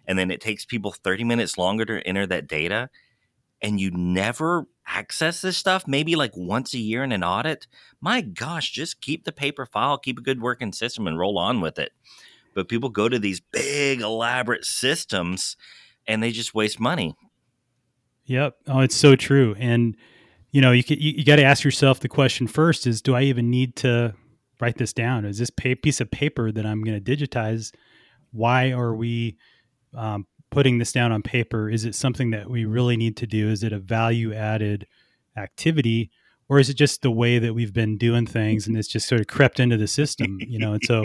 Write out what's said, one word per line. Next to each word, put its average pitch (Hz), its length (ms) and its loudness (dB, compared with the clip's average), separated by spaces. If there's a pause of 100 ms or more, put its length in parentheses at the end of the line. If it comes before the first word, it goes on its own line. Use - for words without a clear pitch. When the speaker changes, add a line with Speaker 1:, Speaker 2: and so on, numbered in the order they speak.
Speaker 1:
and 95 140 -2
then 92 100 0
it 92 120 -6
takes 107 240 -6
people 104 260 -6
thirty 95 320 -4
minutes 117 340 -2
longer 101 280 0
to 107 220 -6
enter 95 200 -2
that 82 200 -4
data, 90 420 -4 (720)
and 104 180 -2
you 95 120 -2
never 107 760 -2 (220)
access 160 520 -6
this 185 160 -4
stuff, 190 300 -2
maybe, 151 280 0
like, 139 200 0
once 95 380 -4
a 135 40 -6
year 113 260 -4
in 135 80 -4
an 98 120 -2
audit, 110 440 -2 (320)
my 214 220 -2
gosh, 143 500 -8
just - 300 -10
keep - 240 -6
the 175 80 -10
paper 139 320 -6
file, 139 320 -2
keep 127 200 -6
a 127 40 -16
good 127 200 -4
working 117 320 -4
system, 113 340 -6
and 80 100 -4
roll 95 220 0
on 107 220 0
with 80 180 -4
it." - 120 -6 (600)
But 95 160 -4
people 117 200 -4
go 107 200 0
to 123 100 0
these 98 200 -4
big, 139 600 -2
elaborate 117 640 -4
systems, 92 880 -4 (520)
and 110 140 -2
they 117 100 -2
just 113 220 -8
waste 107 260 -2
money. 113 360 -2 (1120)
Speaker 2:
Yep. 131 300 -2 (120)
Oh, 131 140 0
it's 131 140 2
so 139 200 10
true. 127 420 4
And, 117 380 2 (560)
you 139 100 6
know, 127 100 8
you 123 120 6
ca-, 147 160 0
you, 151 180 0
you 160 80 -2
gotta 147 180 10
ask 135 200 6
yourself 135 360 4
the 127 100 -4
question 131 380 2
first 160 380 2
is, 117 160 0
"Do 131 140 2
I 123 80 2
even 120 260 2
need 127 280 0
to 120 360 2 (460)
write 120 180 -2
this 117 160 -4
down? 117 320 -2
Is 101 120 -6
this 120 120 -2
pa-, - 320 -2
piece 147 200 0
of 113 100 -6
paper 120 400 -2
that 107 140 -4
I'm 107 180 -4
gonna 110 160 -4
digitize, 113 760 -4 (580)
why 123 400 2
are 120 240 -2
we, 117 420 -4 (560)
um, 110 320 -6 (240)
putting 131 280 4
this 117 140 0
down 120 200 2
on 107 100 0
paper? 113 480 -2
Is 110 160 -2
it 110 100 -6
something 123 360 -2
that 104 180 -6
we 117 160 -2
really 120 320 2
need 113 200 -2
to 120 100 -8
do? 107 220 0
Is 104 140 -2
it 107 100 -2
a 104 60 -4
value-added 107 1080 -2 (500)
activity? 113 720 0 (400)
Or 139 100 6
is 127 100 6
it 139 60 -4
just 143 260 2
the 131 100 2
way 120 280 4
that 113 140 0
we've 113 200 -4
been 107 240 0
doing 117 280 2
things 107 420 0
and 113 100 0
it's 110 100 -4
just - 220 -4
sort 120 100 4
of 107 80 0
crept - 320 2
into 123 180 4
the 107 100 0
system, 98 540 -2
you 117 180 -6
know?" 104 140 -2
And 107 120 -2
so, 113 200 2